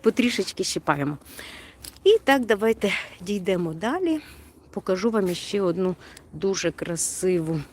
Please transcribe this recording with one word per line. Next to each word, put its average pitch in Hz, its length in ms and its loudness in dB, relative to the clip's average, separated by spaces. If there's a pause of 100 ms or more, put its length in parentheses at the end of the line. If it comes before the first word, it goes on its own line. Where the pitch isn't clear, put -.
потрішечки 220 600 0
щипаємо. 147 540 -2 (840)
І 427 200 8
так, 269 220 4
давайте 214 480 2 (280)
дійдемо 180 520 0
далі. 311 460 -2 (500)
Покажу 190 420 -2
вам 202 160 2
іще 190 340 -2
одну 185 340 0 (380)
дуже 175 380 -2
красиву. 165 920 -2 (120)